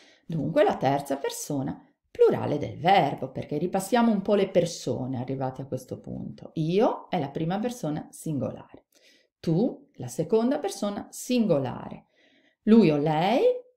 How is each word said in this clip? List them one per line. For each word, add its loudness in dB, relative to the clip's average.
dunque, 0
la 2
terza 0
persona -6
plurale 2
del -6
verbo, 2
perché -6
ripassiamo 2
un 0
po' 2
le 4
persone -2
arrivate -6
a -12
questo -8
punto. -12
Io 0
è 0
la -2
prima -4
persona -6
singolare, -8
tu 0
la -12
seconda 0
persona -6
singolare, -2
lui 8
o 4
lei 2